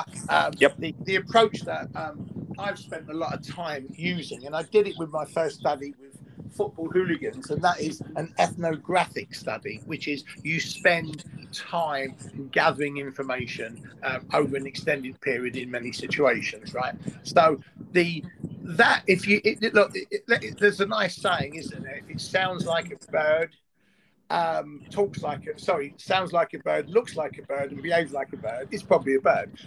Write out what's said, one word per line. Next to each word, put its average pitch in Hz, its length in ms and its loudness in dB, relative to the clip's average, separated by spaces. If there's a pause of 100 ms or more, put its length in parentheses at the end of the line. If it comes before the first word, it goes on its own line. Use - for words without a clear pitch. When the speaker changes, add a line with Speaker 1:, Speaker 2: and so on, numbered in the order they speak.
(280)
Speaker 1:
um, 151 300 4
Speaker 2:
Yep. 139 200 8
Speaker 1:
the, 160 220 -6
the 190 160 0
approach 214 460 4
that, 156 340 -6
um, 156 280 -8 (320)
I've 196 220 -6
spent 156 320 -12
a 156 40 -8
lot 156 200 -4
of - 100 -10
time 147 520 -8
using, 156 500 -6
and 147 80 -6
I 160 80 0
did 202 240 6
it 180 100 -6
with 160 140 -4
my 151 140 -2
first 156 340 0
study 143 420 -2
with 135 180 -20 (340)
football 185 380 -2
hooligans, 156 600 0
and 151 120 0
that 175 180 4
is 156 220 -4 (140)
an 160 220 -4
ethnographic 170 960 0
study, 107 520 -8
which - 220 -8
is 143 160 -4 (180)
you 160 180 -2
spend 165 640 0 (280)
time 147 640 -2 (380)
gathering 143 460 4
information, 127 920 -6 (140)
um, 127 320 -4
over 139 220 2
an 135 100 -4
extended 135 540 -4
period 123 360 -2
in 123 140 -8
many 120 220 -6
situations, - 800 0
right? 127 200 -4 (280)
So 160 380 6 (320)
the, 170 320 2 (380)
that, 220 440 4
if 190 220 4
you, 202 160 6
it, 214 180 0
it, 220 120 0
look, 208 200 6
it, 196 160 -8
it, 208 180 -4
it, 220 300 0
there's 202 220 4
a 202 60 2
nice 208 300 0
saying, 151 380 0
isn't 131 320 -10
it? 139 180 -12
If - 120 -12
it - 40 -8
sounds 185 460 0
like 165 260 0
a - 180 -16
bird, 160 460 2 (760)
um, 156 500 0 (100)
talks 202 320 0
like 147 240 -6
a, - 120 -8
sorry, 147 380 0
sounds 185 360 0
like 170 220 2
a 151 40 -10
bird, 151 300 0
looks 220 280 2
like - 220 -4
a - 40 -14
bird, 139 300 -4
and 135 100 -10
behaves 165 300 2
like 135 200 -4
a - 40 -8
bird, 117 340 -6
it's 202 120 -4
probably 135 340 4
a 131 40 2
bird. 110 300 4 (160)